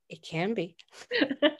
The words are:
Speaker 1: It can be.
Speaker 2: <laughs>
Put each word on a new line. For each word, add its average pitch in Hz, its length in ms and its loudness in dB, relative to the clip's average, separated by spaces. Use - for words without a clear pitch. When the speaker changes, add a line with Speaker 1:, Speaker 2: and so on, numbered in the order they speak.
Speaker 1:
It 170 120 -16
can 180 320 0
be. 185 260 -2
Speaker 2:
<laughs> - 460 0